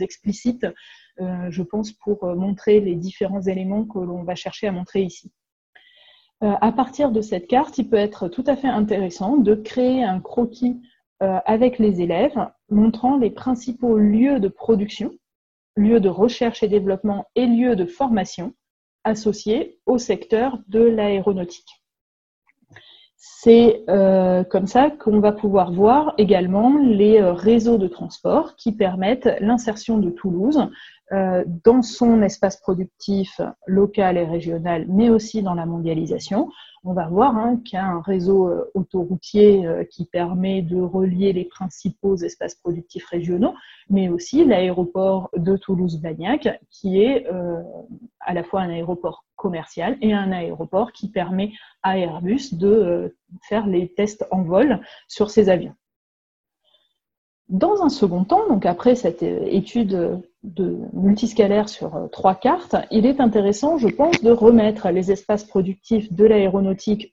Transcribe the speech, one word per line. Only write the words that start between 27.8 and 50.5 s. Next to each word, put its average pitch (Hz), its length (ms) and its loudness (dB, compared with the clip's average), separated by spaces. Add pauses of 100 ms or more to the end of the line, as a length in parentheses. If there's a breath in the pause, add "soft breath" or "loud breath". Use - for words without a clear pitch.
transport 180 720 -4
qui - 160 -4
permettent 196 560 0 (120)
l'insertion 220 580 -2
de 185 100 0
Toulouse, 196 600 -2 (420 loud breath)
euh, 185 320 -2 (200)
dans 247 180 6
son 233 400 2
espace 202 360 -2
productif 190 840 -6 (260)
local 196 500 2
et 175 80 -2
régional, 165 640 -4
mais 214 220 4
aussi 220 320 0
dans 185 120 -2
la 170 120 -6
mondialisation. 165 840 -4 (340 loud breath)
On 180 80 -6
va 175 160 -4
voir, 220 280 2
hein, 233 280 -2
qu'il - 120 -12
y 185 40 -4
a 196 60 -4
un 175 140 -4
réseau, 190 480 0
euh, 170 260 -4
autoroutier, 190 920 2
euh, 170 180 -4
qui 175 200 -12
permet 185 580 -4
de 175 180 -4
relier 185 520 0
les 180 120 -4
principaux 190 720 -6
espaces 170 380 -10
productifs 175 520 -10
régionaux, 180 480 -2 (340 loud breath)
mais 196 200 2
aussi 175 360 0
l'aéroport 185 920 0
de 180 200 0
Toulouse-Blagnac, 180 1040 -4 (100)
qui 190 320 0
est, 262 280 0
euh, 175 300 -6 (600)
à - 120 -8
la 175 120 -4
fois 196 160 -4
un 180 100 -4
aéroport 170 540 -8 (100)
commercial 180 680 -6
et 214 120 2
un 196 160 -2
aéroport 170 600 -4